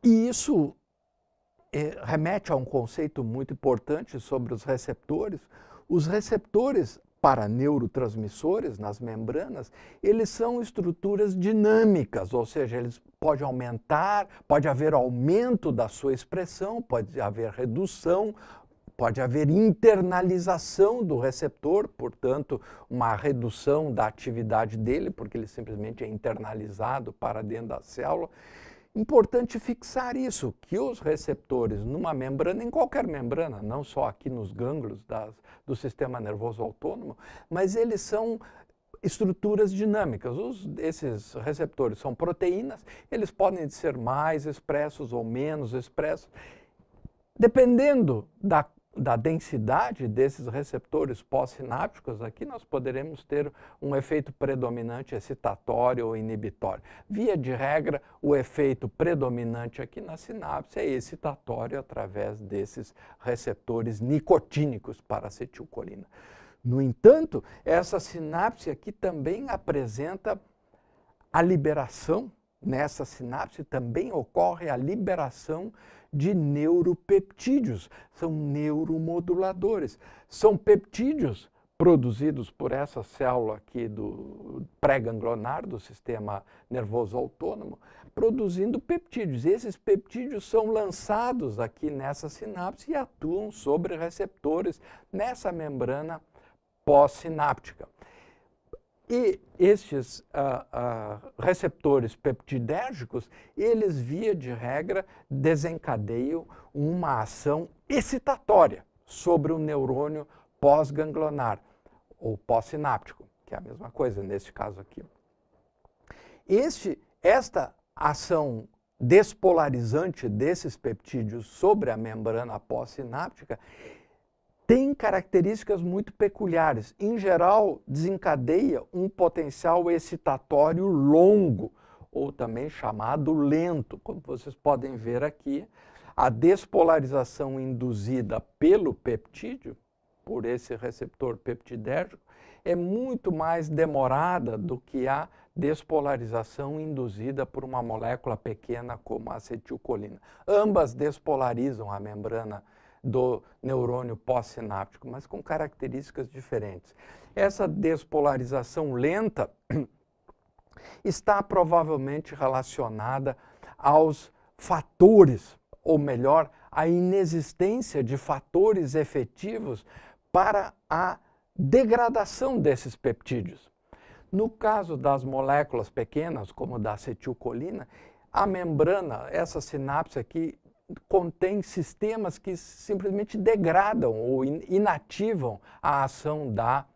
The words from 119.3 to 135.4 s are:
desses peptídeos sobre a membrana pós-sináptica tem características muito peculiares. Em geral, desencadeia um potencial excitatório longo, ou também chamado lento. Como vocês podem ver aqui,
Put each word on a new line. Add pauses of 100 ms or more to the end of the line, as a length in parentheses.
desses
peptídeos
sobre
a
membrana
pós-sináptica (1080)
tem
características
muito
peculiares.
Em
geral,
desencadeia
um
potencial
excitatório
longo, (380)
ou
também
chamado
lento.
Como
vocês
podem
ver
aqui, (500)